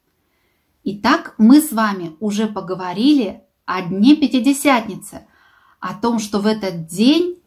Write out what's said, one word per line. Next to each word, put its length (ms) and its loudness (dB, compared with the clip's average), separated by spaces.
Итак, 540 -2
мы 240 8
с 100 -6
вами 480 -4
уже 280 -2
поговорили 920 -2
о 200 -6
Дне 340 2
Пятидесятницы, 1080 -2
о 140 -12
том, 260 -2
что 220 -4
в 40 -2
этот 420 -4
день 600 0